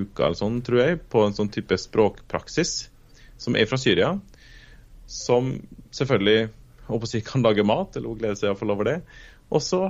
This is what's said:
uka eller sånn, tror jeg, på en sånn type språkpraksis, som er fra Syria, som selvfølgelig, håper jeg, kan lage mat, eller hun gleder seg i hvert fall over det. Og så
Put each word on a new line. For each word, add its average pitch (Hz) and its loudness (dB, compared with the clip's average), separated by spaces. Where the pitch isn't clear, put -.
uka 85 -2
eller 85 -2
sånn, 117 -4
tror 120 2
jeg, 160 0
på 113 4
en 104 -2
sånn 104 -4
type 95 -2
språkpraksis, - -2
som - -4
er 107 2
fra 131 0
Syria, 131 2
som - 0
selvfølgelig, 110 2
håper 113 -4
jeg, 110 -4
kan 127 0
lage 104 4
mat, 151 0
eller 120 -8
hun 113 -8
gleder 107 -4
seg 104 0
i 98 0
hvert 98 -6
fall 107 -2
over 101 -2
det. 156 -2
Og 156 2
så 185 -2